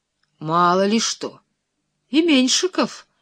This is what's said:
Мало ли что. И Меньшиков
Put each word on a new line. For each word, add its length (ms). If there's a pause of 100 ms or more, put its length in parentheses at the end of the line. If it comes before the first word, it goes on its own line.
(400)
Мало 480
ли 120
что. 420 (680)
И 120
Меньшиков 840 (160)